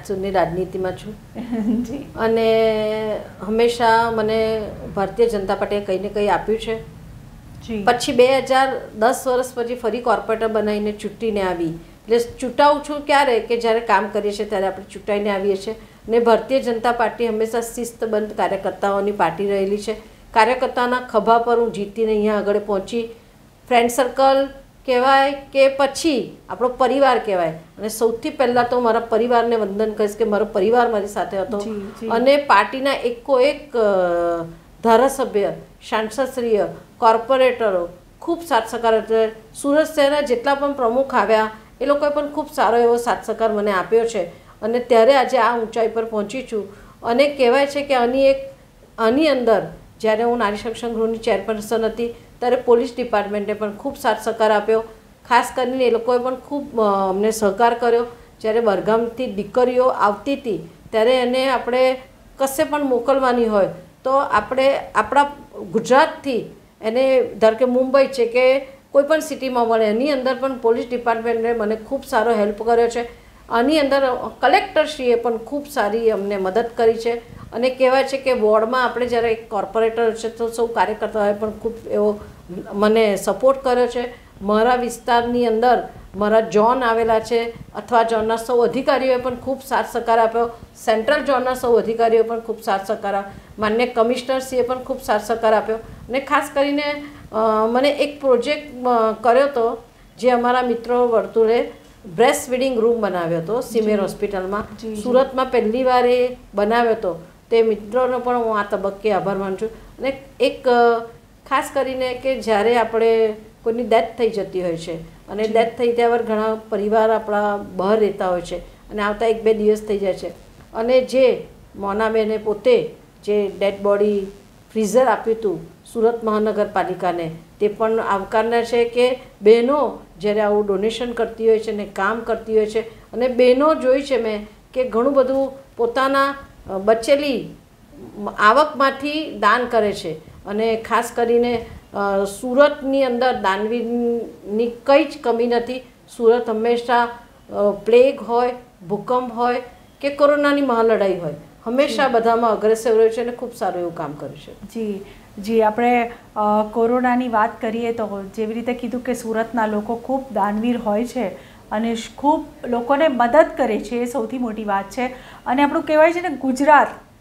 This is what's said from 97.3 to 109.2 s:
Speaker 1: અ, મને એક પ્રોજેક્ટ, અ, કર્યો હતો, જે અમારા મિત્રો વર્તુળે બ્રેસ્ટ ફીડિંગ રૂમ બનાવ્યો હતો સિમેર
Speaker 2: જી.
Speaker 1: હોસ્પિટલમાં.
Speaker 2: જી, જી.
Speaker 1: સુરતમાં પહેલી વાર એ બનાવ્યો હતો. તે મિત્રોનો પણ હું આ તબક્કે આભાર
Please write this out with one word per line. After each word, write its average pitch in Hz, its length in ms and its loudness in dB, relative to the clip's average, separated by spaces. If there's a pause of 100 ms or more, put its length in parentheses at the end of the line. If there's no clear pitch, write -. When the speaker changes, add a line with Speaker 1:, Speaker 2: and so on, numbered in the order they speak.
Speaker 1:
અ, 220 60 -4 (320)
મને 262 200 2
એક 285 320 -2
પ્રોજેક્ટ, 262 640 0
અ, 226 260 2 (100)
કર્યો 247 220 4
હતો, 254 400 -2 (360)
જે 240 100 2
અમારા 247 320 2
મિત્રો 240 460 0
વર્તુળે 226 640 2 (440)
બ્રેસ્ટ 262 340 2
ફીડિંગ 254 300 -2
રૂમ 226 220 2
બનાવ્યો 175 380 -2
હતો 208 220 -4
સિમેર 214 340 0
Speaker 2:
જી. 202 60 2
Speaker 1:
હોસ્પિટલમાં. 202 760 -6
Speaker 2:
જી, 220 180 -10
જી. 214 60 -8
Speaker 1:
સુરતમાં 254 440 2
પહેલી 240 380 0
વાર 247 220 4
એ 247 320 2 (180)
બનાવ્યો 226 360 2
હતો. 185 320 -4 (280)
તે 226 100 6
મિત્રોનો 226 580 0
પણ 247 180 -2
હું 220 220 0
આ 202 40 0
તબક્કે 196 480 -2
આભાર 190 260 0